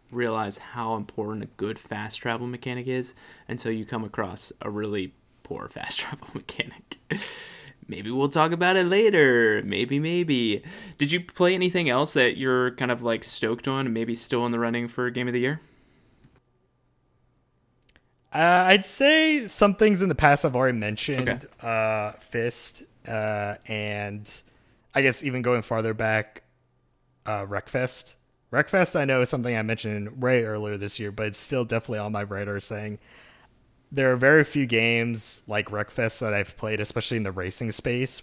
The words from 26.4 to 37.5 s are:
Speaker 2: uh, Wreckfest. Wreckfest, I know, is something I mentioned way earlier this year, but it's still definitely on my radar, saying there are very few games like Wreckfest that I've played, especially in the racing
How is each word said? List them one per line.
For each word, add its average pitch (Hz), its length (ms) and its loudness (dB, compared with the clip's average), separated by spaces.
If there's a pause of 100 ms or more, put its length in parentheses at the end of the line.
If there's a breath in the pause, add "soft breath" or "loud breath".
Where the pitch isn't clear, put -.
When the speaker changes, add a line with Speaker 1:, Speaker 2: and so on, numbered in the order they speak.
Speaker 2:
uh, 101 200 -4
Wreckfest. 101 680 -6 (380)
Wreckfest, 165 480 2
I 139 60 2
know, 131 160 4
is 123 80 2
something 123 260 -2
I 110 60 0
mentioned 107 600 -4
way 123 220 4
earlier 107 340 -4
this 101 220 -6
year, 104 120 -6
but 107 160 -4
it's 101 120 -6
still 127 260 -2
definitely 113 340 -4
on 104 120 -4
my 104 100 -4
radar, 101 380 -6
saying 104 400 -8 (920 soft breath)
there 135 200 4
are 127 60 4
very 143 260 8
few 143 220 0
games 117 800 0
like 104 220 -2
Wreckfest 104 500 -2
that 110 140 -2
I've 101 240 -2
played, 110 240 -4
especially 117 360 -4
in 107 60 -2
the 95 80 -4
racing 95 400 -6